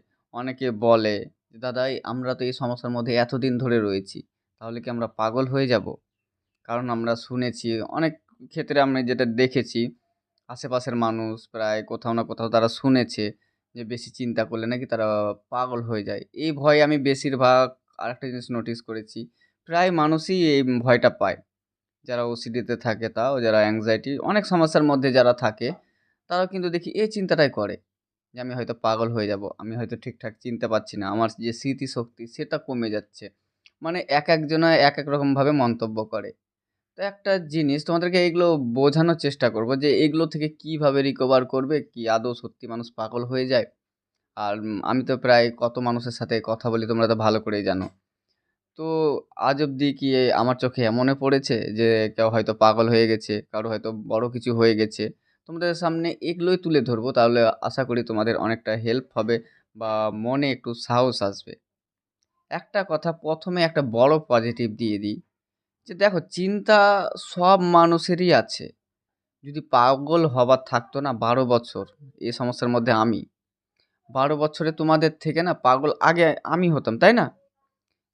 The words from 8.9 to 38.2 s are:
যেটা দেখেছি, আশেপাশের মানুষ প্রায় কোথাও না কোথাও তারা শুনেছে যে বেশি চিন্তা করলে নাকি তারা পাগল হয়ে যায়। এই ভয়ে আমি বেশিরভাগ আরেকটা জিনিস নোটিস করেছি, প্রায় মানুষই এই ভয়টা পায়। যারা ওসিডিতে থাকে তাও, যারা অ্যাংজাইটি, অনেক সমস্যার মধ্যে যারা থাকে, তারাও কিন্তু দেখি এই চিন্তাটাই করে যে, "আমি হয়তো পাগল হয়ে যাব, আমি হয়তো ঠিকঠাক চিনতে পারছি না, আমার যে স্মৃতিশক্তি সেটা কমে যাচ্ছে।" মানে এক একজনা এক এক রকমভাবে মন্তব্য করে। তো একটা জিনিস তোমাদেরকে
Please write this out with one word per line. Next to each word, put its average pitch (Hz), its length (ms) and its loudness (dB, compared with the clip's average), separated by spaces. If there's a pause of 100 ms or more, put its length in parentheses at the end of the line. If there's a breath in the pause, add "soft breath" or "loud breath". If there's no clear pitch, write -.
যেটা 120 220 0
দেখেছি, 120 680 0 (540)
আশেপাশের 123 480 -6
মানুষ 113 560 -4
প্রায় 107 320 -2
কোথাও 113 300 -6
না 117 100 -2
কোথাও 113 260 -6
তারা 113 180 2
শুনেছে 117 640 0 (440)
যে 120 80 -12
বেশি 117 280 -12
চিন্তা 113 340 -4
করলে 113 220 -6
নাকি 123 180 -6
তারা 107 480 -2 (160)
পাগল 123 320 -6
হয়ে 113 220 -6
যায়। 101 180 -8 (120)
এই 156 180 -4
ভয়ে 147 320 4
আমি 151 140 2
বেশিরভাগ 131 720 2 (280)
আরেকটা 123 300 -8
জিনিস 123 240 -10
নোটিস 117 300 -6
করেছি, 113 460 -12 (380)
প্রায় 180 260 0
মানুষই 160 520 0
এই 139 200 4 (160)
ভয়টা 123 300 4
পায়। 98 280 -2 (680)
যারা 120 180 -4
ওসিডিতে 117 540 -6
থাকে 113 320 -4
তাও, 123 320 -2
যারা 110 160 4
অ্যাংজাইটি, 110 600 0
অনেক 202 280 -2
সমস্যার 165 380 2
মধ্যে 139 300 2
যারা 123 200 6
থাকে, 120 380 -2 (560)
তারাও 185 200 0
কিন্তু 185 220 -4
দেখি 170 200 -6
এই 214 180 -2
চিন্তাটাই 175 420 0
করে 101 280 -6 (560)
যে, 123 80 -14
"আমি 127 120 -10
হয়তো 117 200 -6
পাগল 113 400 -2
হয়ে 107 140 -2
যাব, 101 300 -4
আমি 110 180 -10
হয়তো 117 220 -8
ঠিকঠাক 117 420 -14
চিনতে 117 280 -6
পারছি 107 300 -2
না, 98 100 -6
আমার 107 220 0 (100)
যে 113 140 -6
স্মৃতিশক্তি 127 760 -8
সেটা 151 300 -8
কমে 120 320 -6
যাচ্ছে।" 104 400 -10 (520)
মানে 175 260 -6
এক 147 220 0
একজনা 160 460 4
এক 143 240 4
এক 143 80 -6
রকমভাবে 139 440 2
মন্তব্য 117 540 -2
করে। 107 260 -8 (640)
তো 180 80 -10
একটা 196 340 -2
জিনিস 151 480 -2
তোমাদেরকে 175 420 2